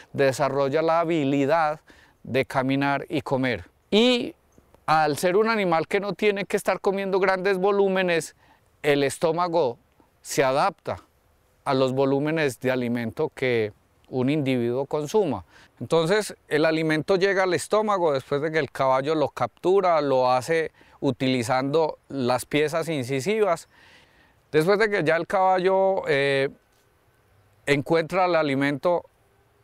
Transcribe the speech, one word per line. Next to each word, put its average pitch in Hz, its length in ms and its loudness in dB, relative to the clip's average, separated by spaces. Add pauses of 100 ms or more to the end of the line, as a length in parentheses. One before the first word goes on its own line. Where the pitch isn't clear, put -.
(120)
desarrolla 139 680 0
la 165 160 2
habilidad 151 800 0 (460)
de 131 200 -2
caminar 139 640 -2
y 156 140 -4
comer. 127 480 -4 (180)
Y 240 460 2 (500)
al 151 320 2
ser 180 200 0
un 220 120 2
animal 180 380 0
que 202 140 -2
no 202 120 -6
tiene 202 320 0
que - 120 -6
estar 185 240 -2
comiendo 196 400 -2
grandes 190 360 0
volúmenes, 185 760 0 (480)
el 143 220 2
estómago 165 760 -2 (440)
se - 200 -2
adapta 135 560 -2 (680)
a 139 80 -2
los 131 200 2
volúmenes 139 680 0
de 127 140 -2
alimento 120 600 -4
que 117 400 -2 (360)
un 127 200 -2
individuo 131 580 -2
consuma. 147 580 -2 (340)
Entonces, 165 560 0 (140)
el 147 160 0
alimento 160 500 0
llega 190 300 2
al 185 100 0
estómago 196 580 0
después 139 300 -2
de 160 80 -2
que 156 80 0
el 139 140 -2
caballo 135 420 0
lo 147 140 0
captura, 175 720 0
lo 131 320 2
hace 156 400 -2 (260)
utilizando 135 1080 0
las 123 360 -2
piezas 151 440 -2
incisivas. 160 800 -2 (840)
Después 180 300 2
de 220 100 2
que 202 140 0
ya 156 100 4
el 165 140 -2
caballo, 190 800 2
eh, 139 420 2 (1120)
encuentra 160 600 0
el 180 100 0
alimento 143 680 0 (600)